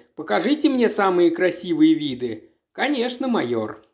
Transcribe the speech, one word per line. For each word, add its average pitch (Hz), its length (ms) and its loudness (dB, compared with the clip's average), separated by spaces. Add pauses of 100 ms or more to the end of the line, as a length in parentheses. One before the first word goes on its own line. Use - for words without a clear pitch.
(160)
покажите 208 540 0
мне 247 200 2
самые 180 420 2
красивые 170 640 2
виды». 123 560 -4 (240)
«Конечно, 254 540 -2
майор». 120 540 -2 (120)